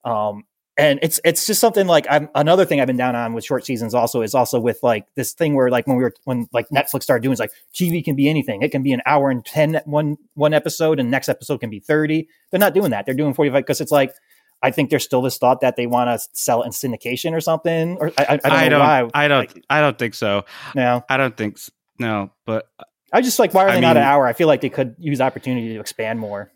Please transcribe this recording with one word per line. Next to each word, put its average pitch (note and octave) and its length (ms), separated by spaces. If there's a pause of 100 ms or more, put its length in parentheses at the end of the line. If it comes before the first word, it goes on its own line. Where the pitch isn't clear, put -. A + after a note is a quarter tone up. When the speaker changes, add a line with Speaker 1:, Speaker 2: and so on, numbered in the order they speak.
Speaker 1:
Um, G#2+ 400 (360)
and C#3+ 220
it's, D#3+ 220
it's - 200
just G3+ 160
something, G3+ 280
like, D#3+ 200
I'm, D3 280
another E3 280
thing D3 160
I've B2+ 60
been B2+ 100
down B2 200
on A#2 160
with A2+ 120
short - 220
seasons A#2 300
also A#2 260
is G#2 100
also C3 280
with, A2+ 240
like, A2 220 (100)
this C3 160
thing D3+ 240
where, B2+ 140
like, B2 180
when C3 80
we B2+ 80
were, A#2 180
when, B2 300
like, A#2 160
Netflix C#3+ 340
started D#3 220
doing, C3+ 80
it's A#2+ 80
like, A2 100 (220)
"T F3+ 180
V E3+ 100
can D3+ 140
be C#3 140
anything. B2+ 340
It D3+ 80
can C3+ 140
be C3+ 80
an B2 120
hour C#3 240
and B2 160
ten D#3 420
one, D3+ 320 (160)
one D3+ 200
episode, D#3 460
and A#2+ 100
next C3 180
episode C3+ 300
can A#2 100
be G#2 120
thirty." D#3 480 (240)
They're F#3 80
not F#3+ 140
doing F#3 180
that. G2+ 140
They're C3 100
doing D3 180
forty-five C#3 320
'cause C3 140
it's C#3 100
like, C#3 240 (480)
I C3+ 80
think C#3 200
there's C#3+ 120
still B2+ 180
this B2+ 160
thought B2+ 260
that B2+ 120
they A#2+ 140
wanna A#2+ 280 (160)
sell A#2+ 300
it - 40
in B2 40
syndication B2 640
or E3 80
something. E3 580
Or D#3 180
I, C#3+ 60
I, C3+ 100
I D3 40
don't C#3+ 160
Speaker 2:
I D#3+ 120
Speaker 1:
know D#3+ 60
Speaker 2:
don't, D3 100
Speaker 1:
why. C3+ 340
Speaker 2:
I D3 140
don't, C#3 100 (140)
Speaker 1:
Like, - 160
Speaker 2:
I D3+ 120
don't C#3+ 180
think A#2 160
so. G2+ 300 (320)
Speaker 1:
no. B2 320
Speaker 2:
I C3+ 80
don't C3 200
think G#2+ 200
s-, - 160 (260)
no, G#2+ 320 (160)
but A2 220 (440)
Speaker 1:
I G#3 80
just, B3 200
like, G#3 120
why F#3+ 120
are G3 60
Speaker 2:
I G3 40
Speaker 1:
they F3+ 60
not E3 160
an C#3+ 60
Speaker 2:
mean C#3 60
Speaker 1:
hour? C#3 200
I A#2 40
feel E3 140
like D3 140
they C#3 100
could B2+ 260
use C#3+ 240
opportunity B2+ 540
to A2 60
expand A2 400
more. G2+ 360